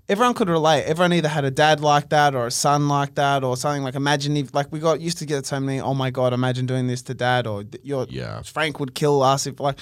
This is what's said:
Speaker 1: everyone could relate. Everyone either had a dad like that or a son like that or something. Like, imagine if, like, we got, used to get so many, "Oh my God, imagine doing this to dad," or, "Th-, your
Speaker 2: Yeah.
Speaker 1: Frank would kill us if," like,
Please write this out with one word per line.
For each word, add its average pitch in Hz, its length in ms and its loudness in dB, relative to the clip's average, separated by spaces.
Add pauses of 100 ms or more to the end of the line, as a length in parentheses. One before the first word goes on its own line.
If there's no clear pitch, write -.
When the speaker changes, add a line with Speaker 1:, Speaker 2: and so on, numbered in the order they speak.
Speaker 1:
everyone 240 260 2
could 226 140 0
relate. 156 360 4
Everyone 170 300 2
either 160 140 2
had 151 160 -2
a 135 60 0
dad 151 300 4
like 147 300 2
that 147 260 4
or 120 100 0
a 123 60 -4
son 147 360 2
like 143 280 -2
that 139 260 2
or 127 140 -2
something. 143 260 -2
Like, 131 140 -6
imagine 143 400 0
if, 143 180 -4
like, 143 160 -2
we 160 80 -8
got, 160 220 0
used 170 180 -6
to 151 80 -10
get 139 200 -4
so 143 120 -6
many, 135 220 -4
"Oh 131 140 -4
my 131 160 -2
God, 127 220 0
imagine 127 340 -2
doing 127 200 -2
this 123 160 -4
to 131 120 -10
dad," 123 340 0
or, 104 160 -8
"Th-, - 200 -16
your 135 240 -6
Speaker 2:
Yeah. 120 340 -10
Speaker 1:
Frank 156 360 -4
would 135 160 -6
kill 147 260 2
us 135 280 2
if," 127 100 -10
like, 135 240 -4